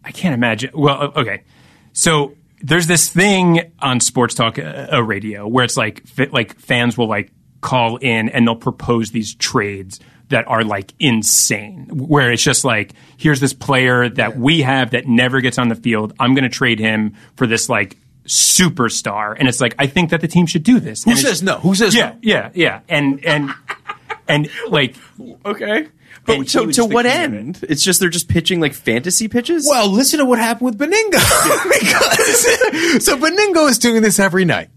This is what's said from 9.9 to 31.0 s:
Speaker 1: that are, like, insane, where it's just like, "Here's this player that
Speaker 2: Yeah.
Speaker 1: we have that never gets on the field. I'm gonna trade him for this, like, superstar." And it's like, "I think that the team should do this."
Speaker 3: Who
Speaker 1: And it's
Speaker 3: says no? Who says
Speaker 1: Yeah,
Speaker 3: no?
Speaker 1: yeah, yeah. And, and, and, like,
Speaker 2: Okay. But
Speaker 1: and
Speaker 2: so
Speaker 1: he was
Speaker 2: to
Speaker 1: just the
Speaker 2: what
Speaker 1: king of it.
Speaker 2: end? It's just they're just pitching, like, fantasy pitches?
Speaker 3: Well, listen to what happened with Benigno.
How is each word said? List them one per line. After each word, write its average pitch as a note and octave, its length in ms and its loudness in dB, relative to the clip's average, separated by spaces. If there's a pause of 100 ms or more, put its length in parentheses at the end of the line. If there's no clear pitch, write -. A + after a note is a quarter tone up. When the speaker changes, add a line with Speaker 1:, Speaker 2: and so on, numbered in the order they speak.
Speaker 1:
that A#2 180 0
are, A2+ 160 0
like, G#2 360 -6
insane, A2 920 -2
where C3 400 0
it's A#2 120 0
just C3 200 0
like, A2 300 0 (240)
"Here's D3 220 2
this C3+ 140 0
player B2+ 540 2
that A2 220 -2
Speaker 2:
Yeah. A2+ 80 -8
Speaker 1:
we D3 240 2
have B2+ 300 0
that A#2+ 160 -4
never B2 340 2
gets B2 160 -2
on B2 100 0
the A2+ 80 0
field. G#2+ 440 -4
I'm B2+ 160 2
gonna C3+ 120 2
trade A#2 320 0
him G#2+ 340 0 (220)
for B2+ 120 0
this, A2 200 0
like, G#2 300 -2 (300)
superstar." A2 1080 0
And C3+ 100 2
it's A#2+ 140 0
like, A#2+ 180 0
"I C#3 80 2
think E3 240 0
that E3 100 0
the E3+ 60 -4
team F3+ 180 2
should D#3+ 180 -2
do B3 160 6
this." - 240 -8
Speaker 3:
Who A#3 80 4
Speaker 1:
And B3+ 80 2
it's C#4+ 80 0
Speaker 3:
says F#3 160 -2
no? F#3 160 0
Who F#3+ 160 2
says G#3 200 2
Speaker 1:
Yeah, F3 140 2
Speaker 3:
no? - 120 -14
Speaker 1:
yeah, C#3+ 320 0
yeah. C3+ 260 0 (100)
And, C#3 360 0
and, D3 260 0 (760)
and, D3+ 220 0 (200)
like, D3 260 0 (500)
Speaker 2:
Okay. G#3+ 420 -4 (380)
But - 120 2
Speaker 1:
and C3+ 120 -6
Speaker 2:
so E3 120 2
Speaker 1:
he D#3+ 60 0
was D#3 80 -2
Speaker 2:
to A#3+ 60 2
Speaker 1:
just A#3 80 2
the - 60 -4
Speaker 2:
what A#3+ 100 2
Speaker 1:
king B3+ 100 2 (100)
of B3 80 -4
it. G#2+ 40 -8
Speaker 2:
end? B2+ 220 -10 (100)
It's - 140 0
just F#3 160 2
they're F3+ 100 2
just E3+ 180 -6
pitching, F3 320 0
like, D3+ 140 0
fantasy D3+ 540 -2
pitches? C#4 400 -2
Speaker 3:
Well, B3 220 2
listen C4+ 300 2
to C#4 60 2
what B3 120 2
happened A#3 280 -2
with A3+ 120 -2
Benigno. F4+ 420 0